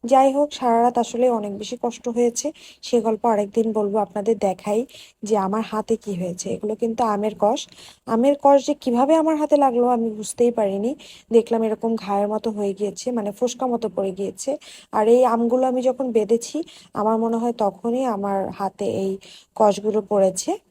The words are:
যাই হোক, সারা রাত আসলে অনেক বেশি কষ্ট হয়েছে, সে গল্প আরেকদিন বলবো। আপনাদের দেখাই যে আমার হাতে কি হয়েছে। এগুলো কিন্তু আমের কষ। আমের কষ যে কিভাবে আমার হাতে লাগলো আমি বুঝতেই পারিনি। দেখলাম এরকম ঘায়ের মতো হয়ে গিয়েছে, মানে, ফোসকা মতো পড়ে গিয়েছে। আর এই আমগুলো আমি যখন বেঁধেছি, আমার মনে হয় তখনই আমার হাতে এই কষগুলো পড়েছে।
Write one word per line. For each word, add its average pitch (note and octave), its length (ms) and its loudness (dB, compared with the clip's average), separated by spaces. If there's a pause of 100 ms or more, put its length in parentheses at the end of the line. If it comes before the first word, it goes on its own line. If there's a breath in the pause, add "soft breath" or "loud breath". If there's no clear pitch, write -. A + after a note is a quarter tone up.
যাই C4+ 280 6
হোক, D4 200 0
সারা A#3 280 2
রাত A#3+ 160 2
আসলে A#3+ 320 0
অনেক G#3 280 -2
বেশি G#3+ 240 -10
কষ্ট A#3+ 260 -6
হয়েছে, A#3+ 440 0 (300 loud breath)
সে A#3+ 200 0
গল্প A3 240 -2
আরেকদিন G#3+ 480 0
বলবো। G#3 240 0
আপনাদের G#3 400 -2
দেখাই G#3 480 -2 (380 loud breath)
যে G#3 140 0
আমার G3 240 0
হাতে A3 340 -2
কি G#3 200 -10
হয়েছে। F3+ 340 -6
এগুলো G#3 260 -4
কিন্তু A3+ 220 -4 (100)
আমের G#3 320 -2
কষ। A3 280 0 (380 loud breath)
আমের B3 380 2
কষ C#4 240 6
যে D4 60 0
কিভাবে C4 420 2
আমার D#4 220 2
হাতে D4 200 2
লাগলো B3 300 2
আমি A#3 220 0
বুঝতেই G#3+ 420 0
পারিনি। G#3+ 440 -2 (360 loud breath)
দেখলাম A3+ 320 4
এরকম A3+ 320 -2
ঘায়ের G3+ 320 -2
মতো G#3+ 240 -4
হয়ে G3+ 220 -4
গিয়েছে, G3+ 380 -6
মানে, G#3 200 -4
ফোসকা B3 360 -4
মতো A#3 280 -2
পড়ে G3 160 -2
গিয়েছে। G3+ 460 -6 (340 loud breath)
আর G#3+ 160 2
এই B3 180 6
আমগুলো A#3 420 2
আমি B3+ 140 -2
যখন B3+ 300 -2
বেঁধেছি, A3+ 520 0 (300 loud breath)
আমার A3 240 0
মনে A3+ 200 -2
হয় A#3 160 -2
তখনই A#3 520 -2
আমার G3+ 440 -2
হাতে G3 360 -6
এই F#3+ 320 -2 (380 loud breath)
কষগুলো G#3 460 2
পড়েছে। G3 560 0 (140)